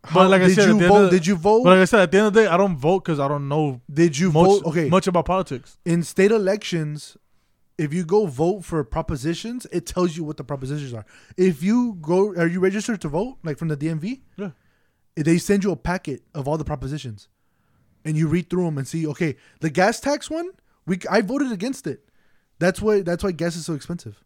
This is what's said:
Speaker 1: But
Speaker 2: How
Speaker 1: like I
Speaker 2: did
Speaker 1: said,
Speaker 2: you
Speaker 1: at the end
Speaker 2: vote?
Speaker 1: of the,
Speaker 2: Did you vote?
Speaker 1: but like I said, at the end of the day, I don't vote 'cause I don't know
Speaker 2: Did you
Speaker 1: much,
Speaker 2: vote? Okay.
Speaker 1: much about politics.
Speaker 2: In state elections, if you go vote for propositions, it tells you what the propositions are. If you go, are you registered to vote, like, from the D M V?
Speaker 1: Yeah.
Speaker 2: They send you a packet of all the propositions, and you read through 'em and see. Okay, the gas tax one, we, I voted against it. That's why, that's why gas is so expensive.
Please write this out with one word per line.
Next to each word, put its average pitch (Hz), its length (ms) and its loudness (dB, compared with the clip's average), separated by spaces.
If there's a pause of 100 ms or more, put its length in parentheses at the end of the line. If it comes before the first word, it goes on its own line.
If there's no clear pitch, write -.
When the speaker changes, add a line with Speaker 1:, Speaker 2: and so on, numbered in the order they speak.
Speaker 1:
But - 80 -18
Speaker 2:
How 185 180 6
Speaker 1:
like 190 140 6
I 185 60 6
Speaker 2:
did 185 80 6
Speaker 1:
said, 208 120 6
Speaker 2:
you 214 60 6
Speaker 1:
at 214 40 4
the 175 60 4
end 180 100 6
Speaker 2:
vote? 208 120 8
Speaker 1:
of 180 40 4
the, 185 80 6
Speaker 2:
Did 160 80 -2
you 202 100 2
vote? 208 280 2
Speaker 1:
but 180 60 6
like 185 100 8
I 185 60 6
said, 226 140 4
at 180 120 2
the 190 60 4
end 214 100 4
of 196 60 0
the 220 80 8
day, 202 40 4
I 170 100 2
don't 190 200 2
vote 165 240 0
'cause 160 180 -2
I 139 80 -2
don't 143 220 -4
know 143 320 -2 (120)
Speaker 2:
Did 156 260 2
you 180 120 2
Speaker 1:
much, 160 160 6
Speaker 2:
vote? 196 200 4
Okay. 156 220 -2
Speaker 1:
much 180 180 2
about 180 180 0
politics. 175 600 -6
Speaker 2:
In 170 180 0
state 190 280 2
elections, 185 880 -2 (640)
if 147 160 -2
you 180 100 -2
go 202 220 2
vote 165 380 -2
for 156 200 -4
propositions, 165 880 -6
it 175 140 -6
tells 180 300 -2
you 170 80 -8
what 151 120 -10
the 139 80 -14
propositions 135 480 -8
are. 107 140 -14 (300)
If 180 260 2
you 233 380 0
go, 185 360 0
are 170 100 2
you 180 140 -2
registered 202 400 -2
to 160 80 -8
vote, 202 340 -6
like, 151 160 -8
from 165 100 -6
the 151 80 -4
D 147 120 -6
M 160 100 -4
V? 214 240 -8 (140)
Speaker 1:
Yeah. 190 140 -10 (680)
Speaker 2:
They 160 220 2
send 202 260 0
you 202 60 0
a 160 60 -4
packet 165 460 -8 (120)
of 135 140 -8
all 156 100 -2
the 147 60 -6
propositions, 131 640 -10 (760)
and 156 120 -4
you 160 120 2
read 170 220 -2
through 180 160 -2
'em 151 120 -4
and 131 80 -8
see. 165 200 -6
Okay, 151 300 -4 (240)
the 156 100 -2
gas 185 300 0
tax 294 280 -4
one, 339 220 -6 (360)
we, 180 120 -4 (120)
I 214 120 2
voted 262 280 -2
against 185 360 -8
it. 131 220 -10 (500)
That's 180 240 0
why, 208 200 2
that's 170 220 -4
why 196 80 -2
gas 165 240 -4
is 160 80 -12
so 165 100 -6
expensive. 143 520 -12